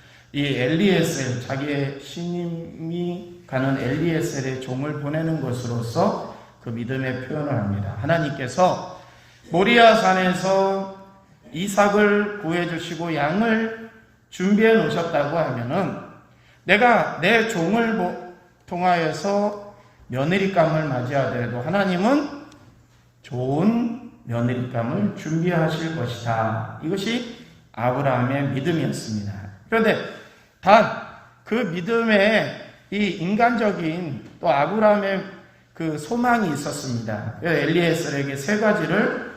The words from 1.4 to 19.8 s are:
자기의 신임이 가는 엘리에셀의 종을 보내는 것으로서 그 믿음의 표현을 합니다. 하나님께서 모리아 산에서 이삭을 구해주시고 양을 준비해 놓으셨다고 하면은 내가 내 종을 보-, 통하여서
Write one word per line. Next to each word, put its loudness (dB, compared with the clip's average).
자기의 -4
신임이 -8
가는 -2
엘리에셀의 -2
종을 -6
보내는 -2
것으로서 -2
그 -10
믿음의 -6
표현을 -4
합니다. -2
하나님께서 0
모리아 8
산에서 2
이삭을 2
구해주시고 -4
양을 0
준비해 4
놓으셨다고 2
하면은 -2
내가 4
내 4
종을 0
보-, -6
통하여서 0